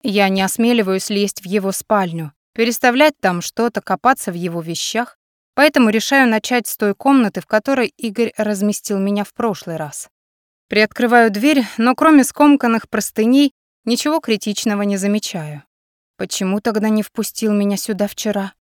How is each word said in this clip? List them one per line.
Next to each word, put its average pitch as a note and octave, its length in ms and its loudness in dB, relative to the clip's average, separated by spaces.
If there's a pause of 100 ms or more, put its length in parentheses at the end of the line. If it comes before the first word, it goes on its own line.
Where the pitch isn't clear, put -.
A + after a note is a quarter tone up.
Я G3+ 260 2
не F#3+ 140 0
осмеливаюсь G#3 680 0
лезть G3+ 320 -2
в F#3+ 40 -18
его F#3+ 240 -2
спальню, E3 600 -2 (200)
переставлять B3 680 2
там F3 200 0
что-то, A3+ 400 -4
копаться A3 500 -2
в F3 40 -8
его E3+ 260 -6
вещах, E3+ 580 -6 (360)
поэтому C4+ 360 4
решаю B3 380 2
начать A3+ 380 -2
с - 100 -8
той G3+ 180 0
комнаты, B3+ 460 2
в - 60 -18
которой A#3 500 0
Игорь A3+ 400 -2
разместил G#3 640 -2
меня G3+ 260 -2
в - 100 -14
прошлый F3 420 -4
раз. D3+ 320 -10 (600)
Приоткрываю A3+ 640 2
дверь, B3 340 2 (120)
но A#3+ 180 2
кроме D4+ 300 6
скомканных C4+ 640 2
простыней B3 640 0 (320)
ничего D4+ 360 0
критичного G#3 640 -2
не G3+ 140 -2
замечаю. F3+ 680 -4 (520)
Почему F#3+ 440 -4
тогда G#3+ 280 -2
не G#3+ 140 2
впустил - 500 -4
меня G3+ 240 0
сюда G3+ 300 -4
вчера? G3+ 580 -6